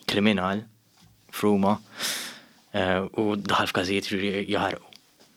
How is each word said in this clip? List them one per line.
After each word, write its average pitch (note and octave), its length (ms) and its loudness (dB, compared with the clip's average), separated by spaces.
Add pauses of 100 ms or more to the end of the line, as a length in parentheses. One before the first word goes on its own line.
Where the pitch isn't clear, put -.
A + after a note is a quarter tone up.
kriminal G2+ 560 2 (680)
f'Ruma, G2+ 480 2 (920)
eh, F#2 280 2 (180)
u G#2 180 2
daħal - 360 0
f'każijiet G2 340 -2
ġifieri G2 420 -2
jaħarqu. G2 380 -2 (500)